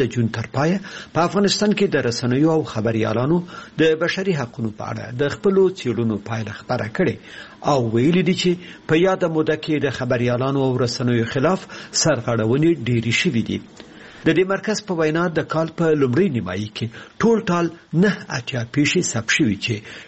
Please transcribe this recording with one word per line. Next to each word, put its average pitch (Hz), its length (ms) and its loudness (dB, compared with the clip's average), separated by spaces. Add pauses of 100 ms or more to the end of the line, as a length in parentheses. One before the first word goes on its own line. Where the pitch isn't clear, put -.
د 120 160 0
جون 117 100 2 (120)
تر 113 180 -10
پایه 170 240 0 (320)
په 156 160 2
افغانستان 202 480 2
کې 175 180 2
د 131 140 2
رسنیو 127 480 2
او - 20 2 (140)
خبریالانو 113 640 0 (440)
د 160 200 4
بشري 190 380 -2
حقونو 113 400 -6
په 113 100 -8
اړه 110 320 -10
د 143 140 0
خپلو 190 320 4
څېړنو 113 580 -2
پایله 110 320 -8
خپره 113 320 -4
کړې 139 240 0 (560)
او 143 80 4 (160)
ویلي 165 320 4
دي 180 140 2
چې 180 100 2 (400)
په 160 140 6
یاده 185 340 2
موده 156 240 2
کې 147 240 0
د 123 140 -4
خبریالانو 127 640 0
او 127 180 0
رسنیو 120 480 0
خلاف 156 380 0
سرغړونې 127 1000 2 (120)
ډېرې 117 300 0 (100)
شوې 117 280 0
دي. 98 80 -2 (640)
د 156 80 4
دې 170 160 4
مرکز 196 360 -2
په 190 140 -6
وینا، 160 240 2 (140)
د 147 60 0 (100)
کال 160 140 0 (120)
په 170 60 2 (160)
لومړۍ 135 340 2
نیمایي 98 400 -4
کې 117 100 -6 (360)
ټول 226 280 4
ټال 170 180 0 (360)
نهه 175 340 -2
اتیا 123 240 -6 (140)
پیښې 147 340 2
ثبت - 260 -2
شوې، 110 300 2
چې 117 100 -2 (320)